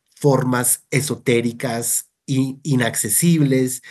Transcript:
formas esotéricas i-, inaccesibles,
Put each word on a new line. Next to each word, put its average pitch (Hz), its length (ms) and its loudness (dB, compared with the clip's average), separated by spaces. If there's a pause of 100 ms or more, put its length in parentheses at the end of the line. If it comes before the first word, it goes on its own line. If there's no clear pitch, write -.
(160)
formas 123 720 0
esotéricas 117 1200 -2 (160)
i-, 135 380 -2
inaccesibles, 131 1300 0